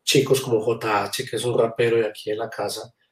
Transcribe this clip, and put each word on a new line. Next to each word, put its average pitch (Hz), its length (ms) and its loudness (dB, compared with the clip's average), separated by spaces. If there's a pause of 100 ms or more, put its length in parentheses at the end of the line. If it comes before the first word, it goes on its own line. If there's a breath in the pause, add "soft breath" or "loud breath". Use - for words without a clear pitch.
chicos - 360 4
como 113 200 0
J 110 420 0
H, 123 260 -6
que - 60 -8
es 110 100 -4
un 120 140 0
rapero 117 380 2
de 113 100 4
aquí 107 240 -8
de 107 60 0
la 113 120 -6
casa, - 460 -8 (180)